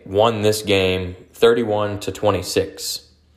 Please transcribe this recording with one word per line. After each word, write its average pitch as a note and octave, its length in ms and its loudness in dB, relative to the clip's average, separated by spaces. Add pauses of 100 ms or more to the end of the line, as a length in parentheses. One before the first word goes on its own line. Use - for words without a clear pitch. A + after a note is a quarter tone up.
won G#2 380 2
this G#2+ 180 0
game F#2 560 0 (160)
thirty-one G#2 680 2
to G2 120 -8
twenty-six. - 960 -4 (280)